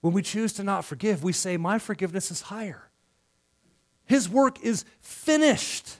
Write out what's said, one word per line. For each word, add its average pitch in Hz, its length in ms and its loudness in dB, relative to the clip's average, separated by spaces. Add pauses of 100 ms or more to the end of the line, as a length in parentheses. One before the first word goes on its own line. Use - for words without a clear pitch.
When 170 120 2
we 196 80 2
choose 220 320 -2
to 196 100 -8
not 196 220 -2
forgive, 156 380 -2
we 180 100 0
say, 180 240 -2
"My 180 220 0
forgiveness 185 520 -4
is 170 100 -8
higher. 208 480 -12 (1160)
His 233 220 4
work 262 320 4
is 233 240 -2 (160)
finished. - 1000 0